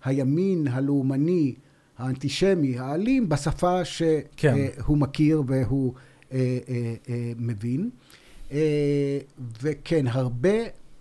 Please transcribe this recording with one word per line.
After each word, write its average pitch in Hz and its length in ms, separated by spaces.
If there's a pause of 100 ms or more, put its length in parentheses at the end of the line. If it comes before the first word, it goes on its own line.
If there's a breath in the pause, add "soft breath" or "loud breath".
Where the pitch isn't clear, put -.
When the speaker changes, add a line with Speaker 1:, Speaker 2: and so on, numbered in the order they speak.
Speaker 1:
הימין 147 640
הלאומני, 139 880 (420 soft breath)
האנטישמי, 139 840
האלים, 190 500
בשפה 175 560
ש-, - 160 (360)
Speaker 2:
כן. 143 200
Speaker 1:
אה, 139 100 (180)
הוא 147 120
מכיר 151 500
והוא, 131 460 (380 loud breath)
אה, 131 60 (320)
אה, 120 240 (160)
אה, 120 280
מבין. 117 520 (640 loud breath)
אה, 143 640 (440)
וכן, 147 460
הרבה 127 500 (440)